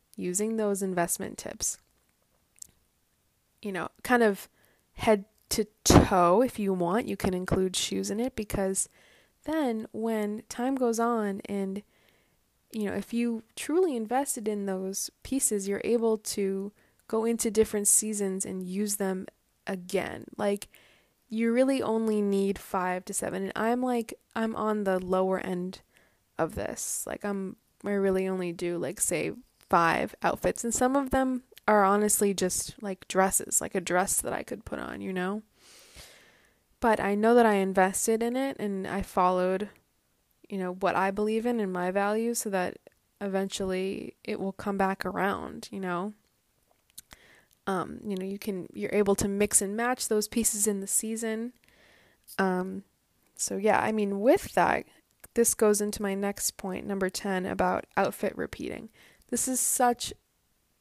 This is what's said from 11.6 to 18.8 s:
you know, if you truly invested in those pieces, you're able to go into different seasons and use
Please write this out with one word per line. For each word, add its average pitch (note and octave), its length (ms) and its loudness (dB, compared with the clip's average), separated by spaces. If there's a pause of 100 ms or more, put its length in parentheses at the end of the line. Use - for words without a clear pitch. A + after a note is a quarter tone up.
you G#3+ 140 -4
know, F#3 80 -4
if - 180 -8
you A#3 320 -2 (100)
truly E4 400 2
invested A#3+ 540 -2
in G#3 180 -2
those F#3+ 440 -4 (120)
pieces, - 460 0
you're G3 160 -2
able A3+ 340 2
to G3 540 -4 (340)
go A3 180 0
into A#3 260 0
different G#3 360 2
seasons G3+ 580 0
and F#3 220 -6
use G3+ 300 -2